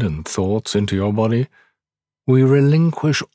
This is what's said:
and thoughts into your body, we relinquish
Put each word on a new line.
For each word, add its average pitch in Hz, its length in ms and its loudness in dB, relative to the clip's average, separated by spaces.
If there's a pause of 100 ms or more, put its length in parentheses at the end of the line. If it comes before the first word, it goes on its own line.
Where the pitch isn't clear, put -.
and 80 260 -4
thoughts 101 480 -4
into 101 200 -2
your 101 180 -2
body, 110 340 0 (800)
we 131 180 4
relinquish 147 800 2 (140)